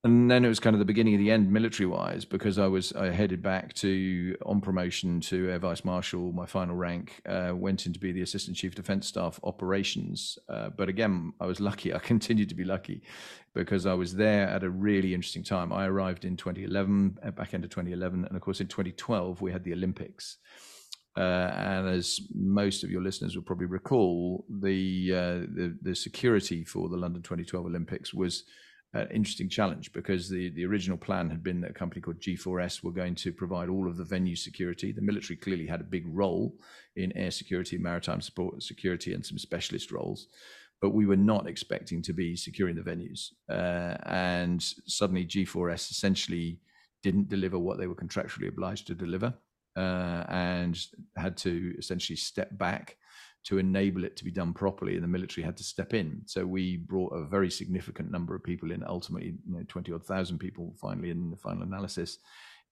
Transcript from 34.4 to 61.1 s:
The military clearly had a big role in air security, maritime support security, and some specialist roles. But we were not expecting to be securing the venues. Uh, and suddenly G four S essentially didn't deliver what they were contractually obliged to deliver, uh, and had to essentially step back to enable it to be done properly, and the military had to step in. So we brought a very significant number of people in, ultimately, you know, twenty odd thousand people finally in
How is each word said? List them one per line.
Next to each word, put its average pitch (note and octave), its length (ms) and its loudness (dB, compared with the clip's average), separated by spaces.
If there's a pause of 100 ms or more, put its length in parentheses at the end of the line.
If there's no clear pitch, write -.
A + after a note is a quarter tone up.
The G#2 100 -4
military G2+ 360 0
clearly F2 280 -2
had E2+ 140 -4
a E2 60 -8
big F2 220 -4
role F#2 500 0 (400)
in F#2 180 -2
air F#2+ 160 -2
security, F2+ 460 -4
maritime F2 420 -2
support - 420 -6
security, - 520 -4
and F#2 120 -4
some G#2 120 -8
specialist - 560 -6
roles. - 340 -4 (540)
But G2 80 4
we G#2 160 6
were G2 100 8
not G2+ 320 6
expecting - 540 -4
to F2 100 -6
be E2+ 240 -2
securing F2+ 400 -2
the E2 60 -6
venues. F2 480 -8 (200)
Uh, F2 460 0 (120)
and F2 540 2 (240)
suddenly F#2 380 2
G F#2 220 0
four F2+ 240 0
S - 200 -4
essentially F2 720 0 (420)
didn't G2 280 4
deliver F#2+ 280 0
what F#2 200 0
they F#2 100 -4
were F2 80 -6
contractually F#2 540 -4
obliged F#2 380 -6
to F2+ 60 -6
deliver, F#2 400 -2 (440)
uh, F2+ 500 -2
and F2+ 500 0 (380)
had F2 220 -4
to F2 400 -2
essentially F2 400 -4
step - 400 -6
back - 400 -4 (460)
to G2 140 0
enable F#2 460 2
it - 120 -6
to - 80 -14
be F#2 60 -4
done F2 240 -2
properly, F#2+ 400 -2
and E2+ 100 -2
the E2+ 40 -2
military F2+ 360 -2
had E2+ 140 -4
to - 60 -12
step - 320 -4
in. E2+ 320 -2
So F#2 180 -2
we F#2 320 0
brought F2+ 340 -2
a D#2 140 -4
very F#2+ 240 2
significant - 600 -4
number F2 240 -4
of - 80 -10
people E2+ 260 -4
in, F2 140 -4
ultimately, F2 500 -6 (160)
you F2+ 60 -4
know, E2+ 120 -8
twenty F2 240 -8
odd E2 140 -6
thousand F#2 320 -2
people F2 420 -8
finally F#2 300 -4
in E2+ 220 -2